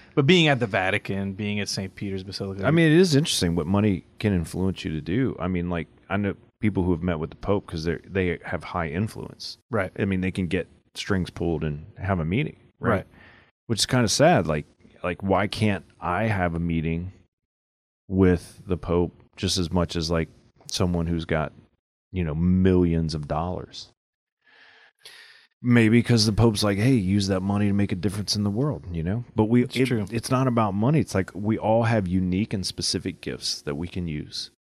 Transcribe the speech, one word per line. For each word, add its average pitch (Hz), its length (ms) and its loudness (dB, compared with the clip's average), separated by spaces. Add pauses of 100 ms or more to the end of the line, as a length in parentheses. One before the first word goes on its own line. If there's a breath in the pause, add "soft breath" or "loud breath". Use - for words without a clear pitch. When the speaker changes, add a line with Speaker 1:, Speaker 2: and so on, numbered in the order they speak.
(140 loud breath)
Speaker 1:
but 143 120 2
being 165 220 6
at 139 120 2
the 120 60 0
Vatican, 98 680 -2
being 104 260 -4
at 98 80 -6
Saint 95 260 -8
Peter's 95 300 -8
Basilica. 98 420 -8
Speaker 2:
I 135 40 2
mean, 160 200 4
it 156 80 8
is 180 160 6
interesting 95 400 2
what 82 120 0
money 101 380 2 (140)
can 104 160 2
influence 87 500 -2
you 92 80 -4
to 78 80 -4
do. 90 380 -2
I 90 100 -6
mean, 90 220 -4
like, 85 160 -4 (240)
I 98 80 0
know 101 160 -2 (260)
people 98 220 0
who 90 80 2
have 82 120 0
met 87 160 0
with 78 120 -6
the - 60 -18
Pope 98 300 -2
'cause 80 180 -8
they're, 82 220 -2
they 90 380 -2
have 82 200 -8
high 82 240 -6
influence. - 680 -8 (140)
Speaker 1:
Right. 98 280 -4
Speaker 2:
I 107 80 -2
mean, 95 160 0
they 92 100 -2
can 92 160 -4
get 85 200 -4 (260)
strings 92 360 -2
pulled 82 340 -2
and 76 220 -6 (120)
have 95 200 -2
a 80 80 -2
meeting, 110 300 -2 (240)
right? - 100 -2
Speaker 1:
Right. 95 160 -2 (640 soft breath)
Speaker 2:
Which 113 100 -2
is - 80 -2
kinda 123 220 2
sad. 131 400 4
Like, 76 180 -2 (360)
like, 87 200 -6
why 95 240 2
can't 104 380 -2 (160)
I 90 240 -2
have 92 300 0
a 82 60 -2
meeting 85 520 -2 (960)
with 92 580 2
the 90 100 -2
Pope 85 380 0 (220)
just 95 200 -2
as 85 140 -2
much 85 260 -2
as, 82 140 -2
like, 82 180 0 (420)
someone 87 360 -2
who's 82 180 -2
got, 78 280 -2 (580)
you 90 140 -4
know, 76 100 -2
millions 87 800 4
of 76 140 -8
dollars? 82 600 -6 (1800 loud breath)
Maybe 120 380 6
'cause 113 240 4
the 110 60 2
Pope's 104 320 4
like, 101 140 2
"Hey, 127 160 4
use 98 340 2
that 95 120 0
money 101 280 0
to 101 40 0
make 101 200 0
a 101 40 -2
difference 95 380 -4
in 104 80 0
the 101 80 0
world," 107 400 -4
you 82 140 -4
know? 110 200 -2 (120)
But 110 80 4
we, 120 180 4
Speaker 1:
It's 120 140 -4
Speaker 2:
it, 127 100 2
Speaker 1:
true. 113 240 -2
Speaker 2:
it's 117 200 -6
not 131 180 2
about 113 260 2
money. 123 240 2
It's 104 160 -2
like 95 200 0
we 104 220 0
all 113 280 2
have 113 240 2
unique 92 440 0
and 95 140 -4
specific - 540 -6
gifts - 420 -8
that 71 140 -6
we 85 100 -6
can 90 220 -6
use - 420 -8 (160)